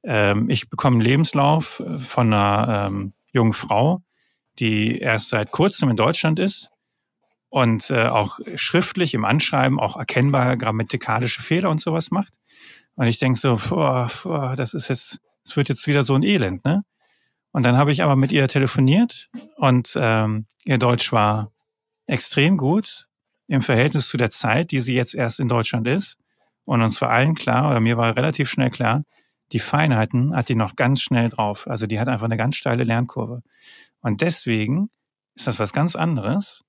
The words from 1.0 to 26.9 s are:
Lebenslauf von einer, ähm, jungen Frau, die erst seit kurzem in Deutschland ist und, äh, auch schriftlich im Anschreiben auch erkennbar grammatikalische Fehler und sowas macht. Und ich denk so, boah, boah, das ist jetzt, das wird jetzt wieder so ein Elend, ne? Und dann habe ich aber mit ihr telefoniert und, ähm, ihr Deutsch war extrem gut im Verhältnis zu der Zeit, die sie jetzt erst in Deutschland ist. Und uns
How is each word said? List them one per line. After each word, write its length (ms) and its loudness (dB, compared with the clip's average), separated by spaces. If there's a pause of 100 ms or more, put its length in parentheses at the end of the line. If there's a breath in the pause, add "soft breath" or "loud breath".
Lebenslauf 800 2 (160)
von 340 0
einer, 540 0
ähm, 260 -6 (180)
jungen 220 2
Frau, 480 0 (560)
die 400 0
erst 320 -2
seit 220 -2
kurzem 400 2
in 40 2
Deutschland 440 2
ist 320 -4 (800)
und, 420 2
äh, 160 2
auch 320 0 (160)
schriftlich 580 0
im 120 -2
Anschreiben 540 2
auch 160 -2
erkennbar 640 0
grammatikalische 840 -2
Fehler 260 0
und 100 0
sowas 300 -4
macht. 240 -2 (600 loud breath)
Und 100 0
ich 140 0
denk 180 0
so, 220 0 (100)
boah, 400 0 (140)
boah, 320 -4
das 180 -6
ist 140 -8
jetzt, 320 -8 (240)
das 120 -14
wird 140 0
jetzt 160 -4
wieder 160 2
so 140 0
ein 80 2
Elend, 420 0
ne? 180 0 (680)
Und 120 0
dann 140 4
habe 140 4
ich 120 0
aber 120 4
mit 160 2
ihr 160 2
telefoniert 840 2 (260)
und, 440 0
ähm, 460 0 (200)
ihr 120 0
Deutsch 340 0
war 400 0 (540)
extrem 520 0
gut 500 -2 (400)
im 140 2
Verhältnis 480 2
zu 80 -4
der 120 2
Zeit, 420 -2
die 80 0
sie 140 -2
jetzt 220 -2
erst 240 -4
in 80 -2
Deutschland 400 -2
ist. 300 -2 (480)
Und 160 0
uns 200 0